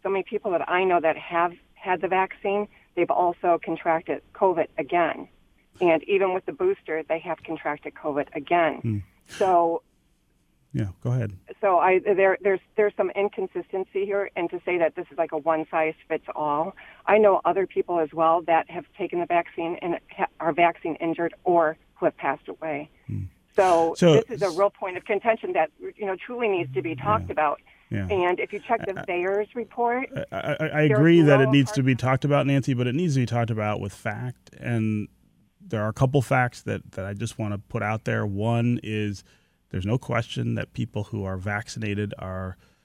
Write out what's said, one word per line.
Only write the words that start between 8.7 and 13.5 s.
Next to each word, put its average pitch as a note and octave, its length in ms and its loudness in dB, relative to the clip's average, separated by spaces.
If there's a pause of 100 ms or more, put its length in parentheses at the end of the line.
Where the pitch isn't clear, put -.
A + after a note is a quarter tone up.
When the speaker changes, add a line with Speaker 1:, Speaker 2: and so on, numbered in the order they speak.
Speaker 2:
Hmm. A2 180 -4 (300)
Speaker 1:
So E3+ 540 2 (920)
Speaker 2:
Yeah, A2+ 180 -4 (120)
go B2 100 -2
ahead. A#2+ 200 -2 (300)
Speaker 1:
So F#3 180 4
I, F#3 200 4
there, F#3+ 420 2
there's, F#3+ 180 0 (160)
there's G#3 220 2
some G3 140 0
inconsistency F#3+ 960 -4